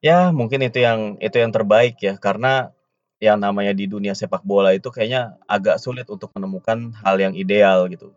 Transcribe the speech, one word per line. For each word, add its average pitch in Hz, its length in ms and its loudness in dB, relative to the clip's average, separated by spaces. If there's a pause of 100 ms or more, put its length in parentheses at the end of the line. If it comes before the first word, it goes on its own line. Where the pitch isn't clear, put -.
Ya, 175 260 4
mungkin 135 300 -2
itu 123 240 0
yang, 110 380 -2
itu 117 180 0
yang 117 140 2
terbaik 113 480 2
ya, 98 180 -4
karena 123 500 -2 (460)
yang 107 240 2
namanya 101 320 -2
di 98 160 -4
dunia 101 240 -6
sepak 95 320 -8
bola 98 320 4
itu 117 160 -8
kayaknya 120 560 -4
agak 101 320 0
sulit 123 320 -10
untuk 101 240 -14
menemukan 113 640 -6
hal 98 160 2
yang 95 160 0
ideal 95 560 2
gitu. - 280 -8